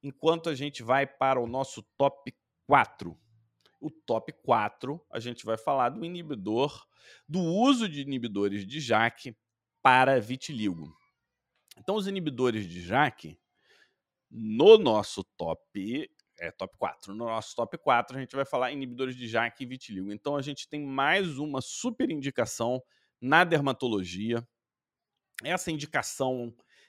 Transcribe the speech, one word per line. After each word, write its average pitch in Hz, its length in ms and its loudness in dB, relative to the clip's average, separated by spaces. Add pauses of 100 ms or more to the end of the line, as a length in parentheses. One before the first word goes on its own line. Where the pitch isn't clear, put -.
enquanto 160 460 -2
a 156 80 -4
gente 139 280 -10
vai 131 220 2
para 135 360 0
o 117 60 -4
nosso 127 360 -8 (140)
top - 360 -2 (320)
quatro. 107 540 2 (640)
O 151 80 -10
top - 420 -4
quatro, 123 800 0
a - 100 -8
gente 117 260 -10
vai 113 120 -2
falar 127 320 2
do 165 160 -8
inibidor, 143 800 -4 (400)
do 175 140 -2
uso 220 480 4
de 147 120 -8
inibidores 104 680 -2
de 139 120 -8
jac 117 560 0 (460)
para 131 380 8
vitiligo. 104 760 -6 (800)
Então, - 180 -4
os 202 120 -2
inibidores 127 600 -2
de 87 140 -12
jac, 92 580 -2 (920)
no 113 480 8
nosso 107 460 2
top... 101 880 -8 (260)
é, 85 140 -10
top - 260 -12
quatro. 98 380 -8
No 117 120 -8
nosso 113 280 -6
top 117 220 -4
quatro, 127 400 2
a - 20 -8
gente 135 160 -12
vai 139 80 -2
falar 131 300 -2
inibidores 127 420 -6
de 123 140 -10
jac 117 340 -2
e - 20 -10
vitiligo. 104 460 -10
Então, 143 240 -6
a 143 60 -2
gente 139 260 -10
tem 147 180 -8
mais 147 520 0
uma 139 240 -4
super - 500 -4
indicação 127 720 -2 (380)
na 156 240 6
dermatologia. 117 1000 -2 (960)
Essa 175 300 -4
indicação 131 840 -4 (360)